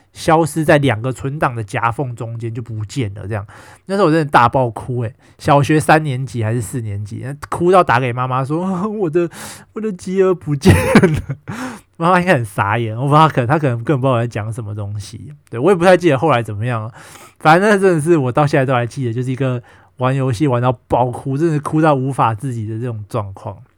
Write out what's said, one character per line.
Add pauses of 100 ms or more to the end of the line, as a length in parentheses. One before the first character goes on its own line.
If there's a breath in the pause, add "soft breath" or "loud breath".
(140 soft breath)
消
失
在
两
个
存
档
的
夹
缝
中
间
就
不
见
了
这
样。 (420 loud breath)
那
时
候
我
真
的
大
爆
哭
欸， (240 soft breath)
小
学
三
年
级
还
是
四
年
级， (240)
哭
到
打
给
妈
妈
说，
<laughs>
“我
的， (440 loud breath)
我
的
吉
尔
不
见
了。” (640 loud breath)
妈
妈
应
该
很
傻
眼，
我
不
知
道
她
可
能，
她
可
能
根
本
不
知
道
我
在
讲
什
么
东
西。 (200)
对，
我
也
不
太
记
得
后
来
怎
么
样
了。 (460 loud breath)
反
正
那
真
的
是
我
到
现
在
都
还
记
得，
就
是
一
个 (360 soft breath)
玩
游
戏
玩
到
爆
哭，
真
的
哭
到
无
法
自
己
的
这
种
状
况。 (160)